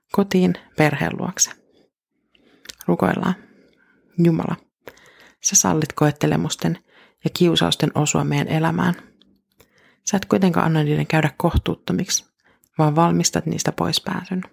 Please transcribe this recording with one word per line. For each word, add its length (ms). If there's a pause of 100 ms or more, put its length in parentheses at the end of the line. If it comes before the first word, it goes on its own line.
(120)
kotiin, 420 (240)
perheen 400
luokse. 340 (1300)
Rukoillaan. 500 (840)
Jumala, 380 (880)
sä 120
sallit 380
koettelemusten 840 (460)
ja 100
kiusausten 640
osua 280
meidän 240
elämään. 480 (1160)
Sä 60
et 80
kuitenkaan 400
anna 180
niiden 240
käydä 300
kohtuuttomiksi, 880 (520)
vaan 180
valmistat 500
niistä 260
pois 300
pääsyn. 520